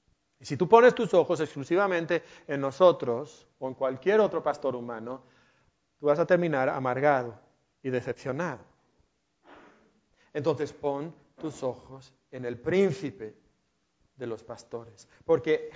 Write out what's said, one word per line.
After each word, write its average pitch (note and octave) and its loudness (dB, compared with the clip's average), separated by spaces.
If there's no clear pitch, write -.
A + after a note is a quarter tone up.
Y B2 -20
si D3 -6
tú E3+ 0
pones A#3 8
tus A#3 -2
ojos E3 2
exclusivamente E3+ -2
en C#3 -4
nosotros C3+ 2
o C3 -8
en C3 -8
cualquier C3+ 0
otro E3+ 0
pastor C#3 -4
humano, A#2+ -12
tú C#3+ -8
vas D3 4
a E3+ 0
terminar D#3+ 2
amargado C3 0
y C3+ -6
decepcionado. C3+ -6
Entonces D3 -4
pon D3 -6
tus D#3 -10
ojos C3 -10
en B2+ -12
el A#2+ -8
príncipe D#3+ -2
de B2 -10
los A2 -10
pastores, A2+ -16
porque D#3 2